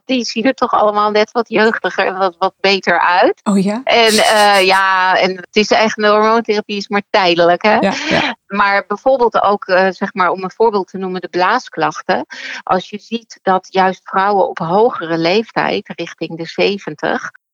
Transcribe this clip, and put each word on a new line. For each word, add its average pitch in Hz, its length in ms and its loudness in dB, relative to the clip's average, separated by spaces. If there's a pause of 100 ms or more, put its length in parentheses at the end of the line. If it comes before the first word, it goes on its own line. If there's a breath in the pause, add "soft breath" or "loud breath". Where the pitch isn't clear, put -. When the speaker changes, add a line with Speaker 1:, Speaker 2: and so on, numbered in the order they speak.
Speaker 1:
die 254 180 -2
zien 226 220 -6
er 262 80 2
toch 247 180 -2
allemaal 208 400 2
net 208 200 0
wat 233 180 -4
jeugdiger 220 560 0
en 190 120 -4
wat, 190 220 -2
wat 185 200 -2
beter 190 400 0
uit. 202 440 2
Speaker 2:
Oh 196 200 2
ja? 208 200 -2
Speaker 1:
En, 226 300 2
eh, 208 520 4
ja, 185 520 2
en 185 180 0
het - 200 -10
is 214 160 0
echt, 220 240 2
de 214 120 0
hormoontherapie 214 720 0
is 196 100 -8
maar 202 220 -4
tijdelijk, 175 520 2
hè? 214 140 2
Speaker 2:
Ja, 196 180 0 (160)
ja. 254 260 -2 (120)
Speaker 1:
Maar 202 400 -2
bijvoorbeeld 240 540 0
ook, 202 240 0
eh, 190 240 2
zeg 196 240 -6
maar, 185 160 0
om 185 140 -4
een 185 80 -8
voorbeeld 208 360 0
te - 100 -14
noemen, 185 240 -6
de 175 60 -12
blaasklachten. 185 960 -2 (380 loud breath)
Als 180 260 -2
je 208 100 -14
ziet - 420 -12
dat 185 280 -2
juist 185 340 -2
vrouwen 196 460 0
op - 100 -10
hogere 170 580 0
leeftijd, 180 800 -2
richting 165 420 -10
de 165 80 -8
zeventig, 180 840 -4 (220)